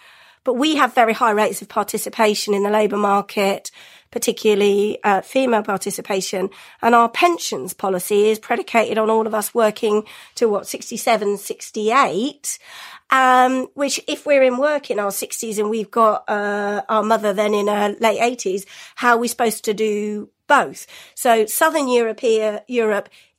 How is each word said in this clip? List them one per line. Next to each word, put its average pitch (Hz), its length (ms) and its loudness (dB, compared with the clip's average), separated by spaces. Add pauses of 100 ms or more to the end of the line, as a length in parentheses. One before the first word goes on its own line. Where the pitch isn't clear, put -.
(440)
But 254 100 0
we 294 220 0
have 262 180 2
very 226 180 4
high 220 200 0
rates 208 280 0
of - 80 -14
participation 208 840 -2
in 196 80 0
the 202 80 0
labour 208 260 0
market, 202 760 -2 (400)
particularly, 208 920 0
uh, 196 200 2
female 240 420 0
participation. 196 840 -4 (300)
And 233 140 4
our 233 140 6
pensions 233 680 -2
policy 202 560 0
is 214 80 0
predicated 226 580 -2
on 220 140 0
all 220 160 2
of 214 80 -6
us 214 180 -4
working 214 520 0 (320)
to, 233 120 2
what, 202 200 -2
sixty-seven, 208 680 -2
sixty-eight, 226 1200 -4 (520)
um, 254 640 4
which 277 320 -2
if 294 180 -6
we're 285 200 4
in 254 120 2
work 285 320 -2
in 208 120 -4
our 202 100 -2
sixties 208 480 -8
and 208 100 0
we've 214 220 -4
got, 226 400 2
uh, 208 580 -2
our 220 140 2
mother 214 300 0
then 208 200 -2
in 208 140 0
her 208 320 0
late 220 220 0
eighties, 220 460 -2 (300)
how 240 200 4
are - 20 2
we 240 100 -2
supposed 233 360 -2
to 214 100 -2
do 208 540 -4 (180)
both? 180 400 2 (300)
So 226 300 2
Southern 311 420 0
Europe, 233 320 0 (480)
Europe 220 400 0 (300)